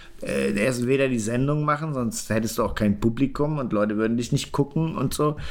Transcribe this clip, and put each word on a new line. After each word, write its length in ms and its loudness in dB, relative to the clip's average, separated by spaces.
äh, 360 -2
erst 280 0
weder 220 2
die 100 2
Sendung 460 0
machen, 280 -2
sonst 380 -4
hättest 260 0
du 80 0
auch 100 -2
kein 260 2
Publikum 580 0
und 140 -2
Leute 260 2
würden 180 2
dich 160 -2
nicht 200 0
gucken 440 0
und 160 0
so. 240 0